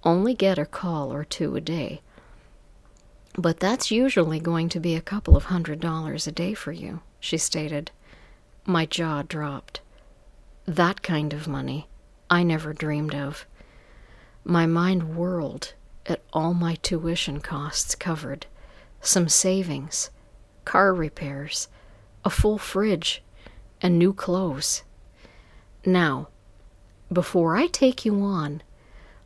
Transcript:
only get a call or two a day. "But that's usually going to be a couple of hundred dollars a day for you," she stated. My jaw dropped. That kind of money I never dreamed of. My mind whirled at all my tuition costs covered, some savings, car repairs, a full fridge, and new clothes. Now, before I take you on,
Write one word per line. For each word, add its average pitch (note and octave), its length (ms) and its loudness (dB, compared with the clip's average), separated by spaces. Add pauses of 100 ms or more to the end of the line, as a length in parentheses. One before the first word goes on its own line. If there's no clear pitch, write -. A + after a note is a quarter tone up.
only F#3 300 4
get F#3+ 240 2
a E3 80 0
call D#3 460 -4
or D3 140 -6
two D3+ 300 -4
a D3 60 -2
day. D#3 380 -6 (1400)
"But E3+ 240 0
that's G#3+ 320 0
usually G3+ 480 2
going E3 300 0
to E3+ 100 -4
be E3 160 0
a E3 60 -4
couple F#3+ 340 6
of C#3+ 100 0
hundred D#3+ 340 -4
dollars D#3+ 480 -4
a D3+ 40 -6
day F3 220 -4
for - 180 -8
you," E3+ 300 -10 (180)
she - 180 -4
stated. D#3 540 -4 (760)
My E3+ 200 2
jaw D#3 380 -2
dropped. D3+ 580 -8 (840)
That F3 360 2
kind D3+ 320 -2
of D3+ 140 -8
money C3+ 420 -6 (400)
I F3 140 6
never D#3 280 0
dreamed D3+ 420 -2
of. C#3+ 320 -8 (1000)
My E3+ 200 4
mind E3 520 2
whirled E3+ 560 -4 (320)
at - 160 -4 (100)
all E3 220 2
my E3 220 0
tuition E3 680 -4
costs D3 540 -6
covered, - 500 -6 (560)
some F3 260 2
savings, F3 840 0 (540)
car F#3+ 300 4
repairs, D3+ 760 -6 (560)
a G3 60 2
full G#3+ 280 4
fridge, G3 640 0 (600)
and F3 180 6
new F#3+ 140 6
clothes. F3 720 -2 (1000)
Now, D#3+ 440 2 (840)
before E3+ 460 2
I D#4+ 100 4
take C4 380 2
you G3+ 160 2
on, D#3 400 -2 (640)